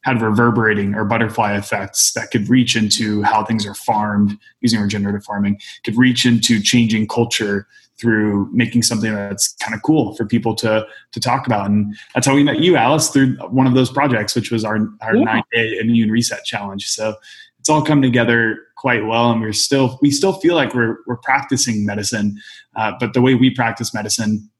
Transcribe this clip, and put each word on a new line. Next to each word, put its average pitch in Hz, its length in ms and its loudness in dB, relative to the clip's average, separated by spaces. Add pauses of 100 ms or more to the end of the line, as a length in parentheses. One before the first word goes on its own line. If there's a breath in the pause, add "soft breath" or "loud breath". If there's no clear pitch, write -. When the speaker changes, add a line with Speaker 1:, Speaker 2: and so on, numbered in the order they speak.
Speaker 1:
had 123 200 0
reverberating 107 720 2
or 107 100 -2
butterfly 107 520 0
effects 101 560 -4
that - 180 -8
could 107 180 -2
reach 123 280 2
into 107 460 0
how 107 200 2
things 107 240 -2
are 101 80 -12
farmed 104 640 0 (220 soft breath)
using 113 200 2
regenerative 101 440 -2
farming, 101 340 -2 (240 loud breath)
could 107 140 -4
reach 123 280 2
into 117 360 2
changing 110 480 2
culture 113 580 -2 (300 soft breath)
through 107 560 0
making 117 300 0
something 110 320 -2
that's 101 480 -6
kinda 110 180 -8
cool 151 340 0
for 107 120 -6
people 117 280 -2
to, 110 300 0 (280 loud breath)
to 117 80 -10
talk 127 260 -2
about. 101 240 0
And 104 260 0 (160 loud breath)
that's 127 140 0
how 135 80 4
we 143 80 6
met 143 160 2
you, 170 180 4
Alice, 139 320 2
through 135 280 2 (120)
one 131 180 2
of 123 80 2
those 127 140 4
projects, 127 460 -2
which 113 160 -2
was 110 140 -2
our, 107 160 -2 (200)
our 110 160 -2
Speaker 2:
Yeah. - 80 4
Speaker 1:
nine-day 113 540 -2
immune 113 320 2
reset 120 340 -2
challenge. 101 440 -8
So 107 260 -4 (440 loud breath)
it's - 120 -2
all 151 100 4
come 147 220 2
together 117 560 2 (180)
quite 117 300 -2
well. 117 240 2
And 113 100 0
we're 110 120 -4
still, 127 500 0
we 143 80 4
still 185 240 0
feel 175 200 0
like 139 200 0
we're, 113 320 -2
we're 120 100 -6
practicing 120 680 -2
medicine, 104 520 -4 (380 loud breath)
uh, 110 240 -2
but 113 140 -4
the 123 80 4
way 131 120 4
we 127 140 4
practice 117 460 -4
medicine 107 640 -4